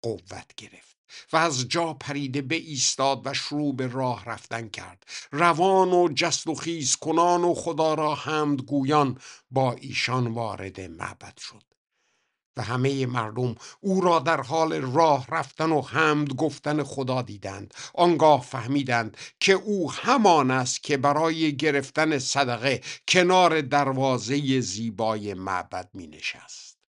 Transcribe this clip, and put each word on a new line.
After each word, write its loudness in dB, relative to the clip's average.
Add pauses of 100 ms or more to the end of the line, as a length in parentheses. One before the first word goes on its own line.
قوت -10
گرفت -20 (340)
و 2
از 0
جا -2
پریده -6
بایستاد -2
و -6
شروع -4
به -4
راه -4
رفتن -8
کرد. -16 (260)
روان 4
و 4
جست -2
و -2
خیز -4
کنان 2
و 4
خدا 0
را -2
حمد -2
گویان 2 (300)
با 2
ایشان -2
وارد -8
معبد -12
شد. -18 (920)
و -6
همه 0
مردم -4 (260)
او 0
را 4
در 0
حال 0
راه 2
رفتن -2
و 2
حمد 0
گفتن -2
خدا -4
دیدند. -10 (200)
آنگاه 6
فهمیدند -2 (240)
که 4
او 0
همان 4
است -2
که 0
برای 2
گرفتن 0
صدقه 0 (280)
کنار 6
دروازه 0
زیبای -4
معبد -6
می‌نشست. -14 (160)